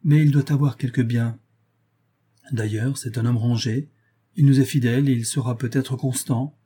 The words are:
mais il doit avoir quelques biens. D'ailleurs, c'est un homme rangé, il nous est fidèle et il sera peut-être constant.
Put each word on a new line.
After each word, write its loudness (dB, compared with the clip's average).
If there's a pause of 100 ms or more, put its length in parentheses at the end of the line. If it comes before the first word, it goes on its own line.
mais 4
il 4
doit 0
avoir 0
quelques -2
biens. -2 (1120)
D'ailleurs, -4
c'est -8
un -2
homme 2
rangé, -2 (440)
il 2
nous 6
est 6
fidèle 0
et 2
il -2
sera -4
peut-être -4
constant. -4